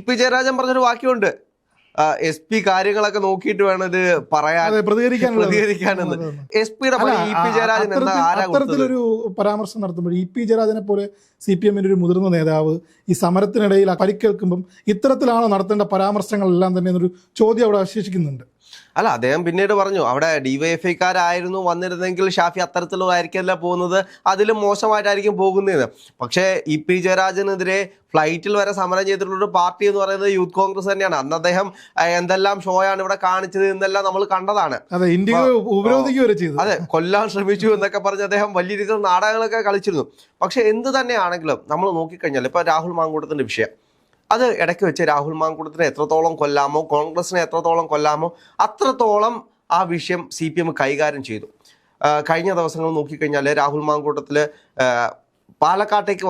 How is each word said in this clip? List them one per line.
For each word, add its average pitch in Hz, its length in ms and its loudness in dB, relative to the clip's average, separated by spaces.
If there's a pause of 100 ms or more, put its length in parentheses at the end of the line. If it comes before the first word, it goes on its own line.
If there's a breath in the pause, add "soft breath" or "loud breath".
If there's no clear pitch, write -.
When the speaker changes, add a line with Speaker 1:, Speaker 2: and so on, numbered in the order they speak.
Speaker 1:
പി 247 160 2
ജയരാജൻ 254 380 0
പറഞ്ഞൊരു 254 260 2
വാക്യമുണ്ട്, 240 440 0 (680)
ആ, - 20 4 (240)
എസ് 156 220 -4
പി 220 80 0 (100)
കാര്യങ്ങളൊക്കെ 202 580 2
നോക്കിയിട്ട് 190 420 0
വേണം 185 220 0
ഇത് 185 140 0 (300)
പറയാൻ, 160 380 0
Speaker 2:
അതെ, 214 160 0
പ്രതികരിക്കാനുള്ളത്. 233 600 2
Speaker 1:
പ്രതികരിക്കാനെന്ന്. 185 720 0
Speaker 2:
അതെ, 165 140 -6
അതെ. 143 260 -4
Speaker 1:
എസ് 220 200 -4
പിയുടെ 262 200 2
Speaker 2:
അല്ല, 214 160 2
Speaker 1:
പണി 185 160 0
ഇ - 20 -4 (100)
പി 233 60 2
Speaker 2:
ആ, 220 60 -2
Speaker 1:
ജയരാജൻ 220 320 2
എന്താ, 196 80 -2
Speaker 2:
അത്തരത്തിൽ-, 180 320 2
Speaker 1:
ആരാ 190 180 2
കൊടുത്തത്? 180 60 -4
Speaker 2:
അത്തരത്തിലൊരു 262 480 0 (400)
പരാമർശം 208 460 -2
നടത്തുമ്പോൾ 175 360 -4
ഇ - 20 -2 (120)
പി 240 140 -4
ജയരാജനെ 220 400 2
പോലെ 202 160 0 (400 soft breath)
സി 196 160 4
പി 214 80 4
എമ്മിന്റെ 196 220 0
ഒരു 190 120 4
മുതിർന്ന 180 340 2
നേതാവ് 156 380 2 (360 soft breath)
ഈ 170 120 2
സമരത്തിനിടയിൽ 196 720 2
ആ 170 100 -4
പരിക്കേൽക്കുമ്പം 202 580 0 (320 soft breath)
ഇത്തരത്തിലാണോ 240 640 2
നടത്തേണ്ട 202 400 0
പരാമർശങ്ങളെല്ലാം 190 800 0
തന്നെ 180 160 0
എന്നൊരു 180 180 0 (300 loud breath)
ചോദ്യം 226 260 4
അവിടെ 208 160 2
അവശേഷിക്കുന്നുണ്ട്. 180 640 -4 (520 loud breath)
Speaker 1:
അല്ല, 208 200 2
അദ്ദേഹം 131 280 2
പിന്നീട് 190 340 0
പറഞ്ഞു, 196 300 0
അവിടെ 147 200 2 (160)
ഡി 131 60 -2 (100)
വൈ 165 140 0
എഫ് 180 160 -4
ഐക്കാരായിരുന്നു 180 760 0
വന്നിരുന്നെങ്കിൽ 180 580 -2 (120)
ഷാഫി 175 280 0
അത്തരത്തിലുള്ളതായിരിക്കില്ല 180 840 -2 (120)
പോകുന്നത്, 180 340 0 (340 loud breath)
അതിലും 214 320 0
മോശമായിട്ടായിരിക്കും 202 800 0
പോകുന്നതെന്ന്. 190 460 2 (340 loud breath)
പക്ഷേ 180 240 -2 (280)
ഇ - 20 0 (100)
പി 180 100 0 (100)
ജയരാജനെതിരെ 190 720 0 (320 soft breath)
ഫ്ലൈറ്റിൽ 165 480 0
വരെ 202 200 0
സമരം 185 300 0
ചെയ്തിട്ടുള്ളൊരു 190 480 -2
പാർട്ടി 180 320 0
എന്ന് 202 140 0
പറയുന്നത് 196 340 -2
യൂത്ത് 180 220 -2
കോൺഗ്രസ് 190 320 0
തന്നെയാണ്. 190 300 0
അന്ന് 147 180 -4
അദ്ദേഹം, 180 280 0 (320 loud breath)
ആ, 165 60 4 (140)
എന്തെല്ലാം 190 380 0 (100)
ഷോ 185 80 0 (160)
ആണ് 190 140 -2
ഇവിടെ 196 120 -2 (100)
കാണിച്ചത് 190 460 0
എന്നെല്ലാം 190 340 -2
നമ്മൾ 190 160 0 (120)
കണ്ടതാണ്. 185 440 0 (180)
Speaker 2:
അതെ, 180 200 2
ഇന്ത്യ 208 240 2
Speaker 1:
അപ്പൊ, 262 100 4 (280)
Speaker 2:
ഉപരോധിക്കുക 262 480 2
വരെ 208 160 2
ചെയ്തു. 151 200 -4
Speaker 1:
അതെ, 196 140 0 (180)
കൊല്ലാൻ 190 400 2
ശ്രമിച്ചു 202 400 0
എന്നൊക്കെ 196 320 -2
പറഞ്ഞ് 202 220 -2
അദ്ദേഹം 208 200 2 (100)
വലിയ 190 220 -4
രീതിയിൽ 208 280 -2
നാടകങ്ങളൊക്കെ 214 600 2
കളിച്ചിരുന്നു. 196 380 -2 (340 soft breath)
പക്ഷേ - 200 0 (100)
എന്ത് 240 260 -2
തന്നെയാണെങ്കിലും 180 640 -2 (120)
നമ്മൾ 185 160 0 (100)
നോക്കിക്കഴിഞ്ഞാൽ 160 520 -4
ഇപ്പൊ 175 200 0
രാഹുൽ 165 300 0
മാങ്കൂട്ടത്തിന്റെ 151 500 -4
വിഷയം, 110 200 -2 (640)
അത് 240 100 2 (200)
ഇടയ്ക്ക് 175 240 -2
വെച്ച് 165 220 0
രാഹുൽ 147 300 0
മാങ്കൂട്ടത്തിനെ 160 520 -4
എത്രത്തോളം 160 480 0
കൊല്ലാമോ, 143 400 2 (120)
കോൺഗ്രസിനെ 165 540 -2
എത്രത്തോളം 165 460 0
കൊല്ലാമോ, 151 360 0 (380 soft breath)
അത്രത്തോളം 233 680 0 (440)
ആ - 20 4 (140)
വിഷയം 175 280 -4 (140)
സി 160 180 -4
പി 175 100 -2
എം 165 60 -2 (120)
കൈകാര്യം 143 480 -2
ചെയ്തു. 107 180 -10 (580 soft breath)
ആ, 147 40 4 (200)
കഴിഞ്ഞ 170 300 0
ദിവസങ്ങൾ 160 380 -2
നോക്കിക്കഴിഞ്ഞാൽ 143 500 -2 (140)
രാഹുൽ 143 260 0
മാങ്കൂട്ടത്തിൽ, 147 500 -2 (460 loud breath)
ആ, - 20 2 (800)
പാലക്കാട്ടേക്ക് 196 680 0